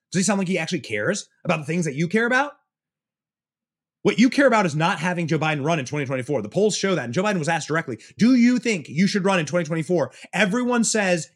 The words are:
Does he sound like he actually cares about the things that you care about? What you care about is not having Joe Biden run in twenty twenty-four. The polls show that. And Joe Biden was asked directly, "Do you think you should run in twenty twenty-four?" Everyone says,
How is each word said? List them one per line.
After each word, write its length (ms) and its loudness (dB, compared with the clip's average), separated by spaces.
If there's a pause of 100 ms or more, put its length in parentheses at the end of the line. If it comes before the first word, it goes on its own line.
(120)
Does 60 0
he 40 0
sound 160 0
like 100 -2
he 100 0
actually 220 -4
cares 500 -4 (160)
about 140 0
the 40 -10
things 220 -2
that 80 -6
you 120 -2
care 200 0
about? 260 0 (1500)
What 160 0
you 120 6
care 160 4
about 180 4
is 100 -2
not 240 0
having 280 -2
Joe 120 0
Biden 240 -2
run 160 0
in 60 -4
twenty 220 -6
twenty-four. 340 -4
The 80 -8
polls 260 0
show 200 -2
that. 100 -4
And 80 -8
Joe 100 -2
Biden 160 0
was 120 -2
asked 180 -2
directly, 300 -4 (180)
"Do 180 6
you 240 6
think 300 -4
you 180 0
should 200 0
run 120 2
in 60 0
twenty 220 -2
twenty-four?" 440 -2 (220)
Everyone 520 0
says, 520 0